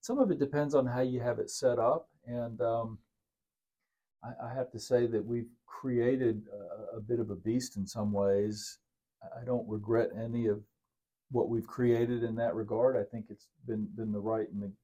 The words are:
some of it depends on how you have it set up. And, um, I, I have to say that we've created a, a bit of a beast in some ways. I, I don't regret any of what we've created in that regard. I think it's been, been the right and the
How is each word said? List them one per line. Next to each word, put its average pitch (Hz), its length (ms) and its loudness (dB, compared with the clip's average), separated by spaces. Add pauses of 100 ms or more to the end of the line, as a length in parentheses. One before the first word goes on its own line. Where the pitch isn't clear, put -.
some 262 140 -2
of 220 100 6
it 151 80 0
depends 143 380 0
on 127 100 6
how 123 140 0
you 127 200 0
have 120 200 -2
it - 100 -4
set 123 300 2
up. 139 280 2 (180)
And, 117 340 -6
um, 113 380 -2 (1200)
I, 117 80 -12 (180)
I 110 60 -8
have 127 160 -2
to 117 80 -10
say 120 300 4
that 110 160 2
we've 117 260 -2 (160)
created 120 760 2 (500)
a, 113 60 -8
a - 20 -8
bit 113 180 -2
of 104 120 -2
a 98 40 -4
beast 110 420 -2
in 98 100 -2
some 104 260 -2
ways. 101 680 0 (440)
I, 113 180 -14
I 120 40 -12
don't 123 240 -2
regret 110 480 2
any 117 300 -2
of 104 140 2 (720)
what 120 160 2
we've 113 180 0
created 120 560 2
in 110 140 -2
that 117 180 0
regard. 110 420 2
I 104 60 2
think 107 280 -8
it's - 180 -18 (180)
been, 107 300 -2
been 110 160 -4
the 104 80 -2
right 110 280 -2
and 101 140 -6
the 98 100 -8 (100)